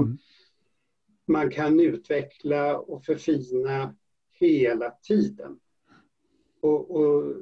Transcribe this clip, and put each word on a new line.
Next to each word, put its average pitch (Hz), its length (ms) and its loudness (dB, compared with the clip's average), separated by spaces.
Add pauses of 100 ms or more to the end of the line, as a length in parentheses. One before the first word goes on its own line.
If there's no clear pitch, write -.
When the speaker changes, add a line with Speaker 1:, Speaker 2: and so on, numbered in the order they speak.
Speaker 1:
Mm. - 1400 -8
Speaker 2:
man 143 100 0
kan 151 300 2
utveckla 143 1000 -2
och - 260 -12
förfina 135 880 -2 (380)
hela 123 580 2
tiden. - 680 -2 (1040)
Och, 151 280 0
och 147 520 2